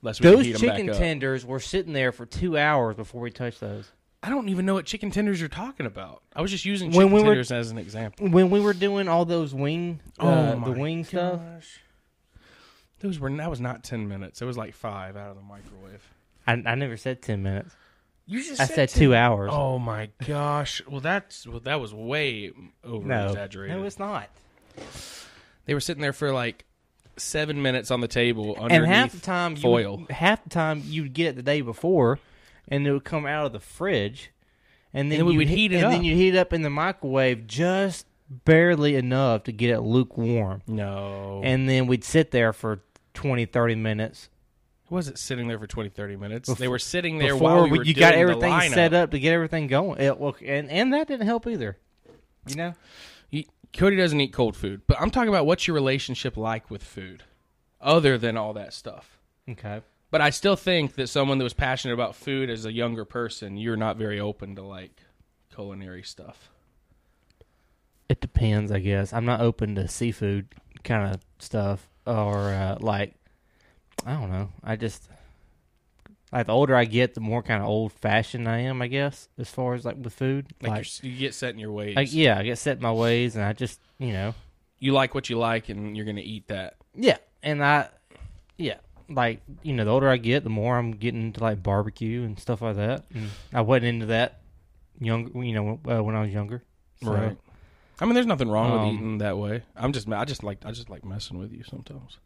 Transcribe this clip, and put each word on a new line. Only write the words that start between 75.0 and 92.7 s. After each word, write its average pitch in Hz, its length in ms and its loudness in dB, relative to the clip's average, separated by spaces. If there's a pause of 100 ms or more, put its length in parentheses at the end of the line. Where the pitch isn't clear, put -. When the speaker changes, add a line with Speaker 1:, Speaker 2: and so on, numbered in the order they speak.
Speaker 2:
like, 120 140 -2
the 107 40 0
older 131 240 4
I 120 80 6
get, 120 300 2
the 117 60 -8
more 110 220 -2
kinda 104 220 -2
old-fashioned 110 840 -2
I 117 100 -2
am, 127 240 -4
I 123 60 -4
guess, 139 400 -4 (100)
as - 100 -10
far 127 260 -4
as, 120 100 -8
like, 113 120 -6
with 120 160 -10
food. 135 360 -4 (120)
Speaker 1:
Like, 120 80 -4
Speaker 2:
Like, 107 100 -2
Speaker 1:
you're - 60 -4
s-, - 200 -14
you 127 120 -10
get 131 160 -4
set 123 220 -8
in 110 60 -14
your 107 120 -10
ways. 104 240 -6
Speaker 2:
like, 135 160 0
yeah, 147 260 6
I 98 40 -2
get 117 160 -4
set 135 200 -2
in 123 40 -8
my 117 100 0
ways, 117 440 2
and 107 80 -2
I 104 80 -2
just, 113 280 -8 (180)
you 123 140 -4
know. 101 220 -4 (460)
Speaker 1:
You 135 120 0
like 135 220 2
what 135 160 -6
you 117 80 -2
like, 113 320 -2
and 104 260 -10
you're 107 80 -6
gonna 104 160 -6
eat 107 280 -12
that. 95 260 -8 (200)
Speaker 2:
Yeah, 240 220 4 (260)
and 147 220 -2
I, 143 240 4 (680)
yeah, 135 200 -6 (300)
like, 123 320 -2 (220)
you 156 120 -6
know, 117 100 0
the 107 80 2
older 135 160 4
I 131 80 4
get, 120 280 0
the 110 60 -4
more 110 260 0
I'm 117 160 -2
getting 113 300 -4
into, 110 180 -6
like, 107 220 -2
barbecue 107 640 -2
and 107 140 -8
stuff 113 240 -4
like 110 140 -2